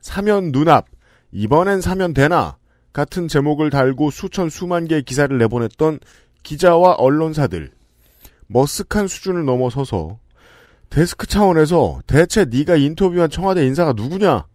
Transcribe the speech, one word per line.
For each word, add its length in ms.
사면 500
눈앞, 360
이번엔 500
사면 340
되나 420
같은 360
제목을 420
달고 400
수천 380
수만 400
개의 140
기사를 340
내보냈던 640
기자와 520
언론사들, 760
머쓱한 560
수준을 380
넘어서서 760
데스크 380
차원에서 800
대체 400
네가 300
인터뷰한 520
청와대 380
인사가 260
누구냐? 640